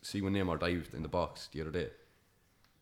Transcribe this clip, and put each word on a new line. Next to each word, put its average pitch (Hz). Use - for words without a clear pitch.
see -
when 95
Neymar 90
dived 85
in -
the 78
box 82
the 80
other 78
day, 82